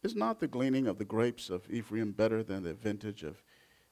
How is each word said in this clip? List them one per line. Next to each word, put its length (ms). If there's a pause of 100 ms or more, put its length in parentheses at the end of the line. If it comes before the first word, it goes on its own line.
Is 140
not 240
the 80
gleaning 400
of 100
the 80
grapes 460
of 180
Ephraim 420
better 300
than 220
the 100
vintage 480
of 220 (480)